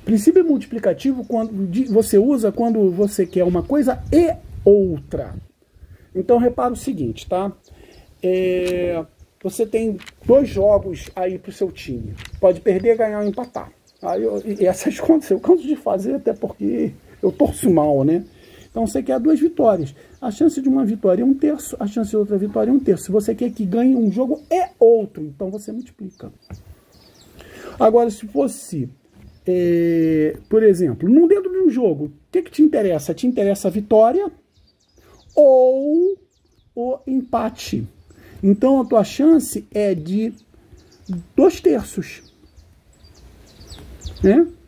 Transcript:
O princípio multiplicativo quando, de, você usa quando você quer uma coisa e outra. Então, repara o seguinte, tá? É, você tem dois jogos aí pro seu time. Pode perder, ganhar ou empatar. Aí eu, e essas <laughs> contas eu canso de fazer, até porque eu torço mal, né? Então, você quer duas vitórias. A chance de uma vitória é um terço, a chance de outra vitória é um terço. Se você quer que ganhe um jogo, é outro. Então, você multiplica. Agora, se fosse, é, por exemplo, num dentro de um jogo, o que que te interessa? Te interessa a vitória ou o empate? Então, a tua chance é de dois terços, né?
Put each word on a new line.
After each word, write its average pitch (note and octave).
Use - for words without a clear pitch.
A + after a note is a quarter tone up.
O -
princípio D#4+
multiplicativo B3
quando, A3
de, G#3
você A3
usa A3
quando A3
você G3+
quer F3+
uma F3
coisa C4+
e E4
outra. E3
Então, F#3+
repara B3
o -
seguinte, D3
tá? F#3+
É, F3+
você G3
tem A3
dois C4
jogos G3
aí F#3
pro G3
seu F#3+
time. A2+
Pode F3+
perder, G#3
ganhar G#3+
ou G#3
empatar. -
Aí G3
eu, G#3
e G3+
essas F#3
<laughs> -
contas D#4+
eu F#3+
canso E4+
de D4
fazer, G#3
até C#4
porque G#3
eu F#3
torço -
mal, D3+
né? E3
Então, A3+
você C4
quer C4
duas C4+
vitórias. A3+
A B3+
chance D4+
de C4+
uma C4
vitória G3+
é -
um C4+
terço, D4
a G#3
chance G#3
de A3
outra G#3
vitória G#3
é B3+
um C#4
terço. A3
Se -
você G#3+
quer A#3+
que A3+
ganhe A#3
um A3+
jogo, B3
é F4+
outro. A3+
Então, D3+
você G#3
multiplica. A3
Agora, A#3
se G#3
fosse, G3+
é, E3+
por A3
exemplo, F3
num D#4+
dentro F#4
de F#4
um F#4
jogo, G3+
o D3
que F#4
que -
te -
interessa? G3+
Te -
interessa G3+
a F#3
vitória A3+
ou C#4+
o B3
empate? B3
Então, A3+
a B3
tua A3
chance C4+
é G#3
de F#3+
dois E4
terços, -
né? B3+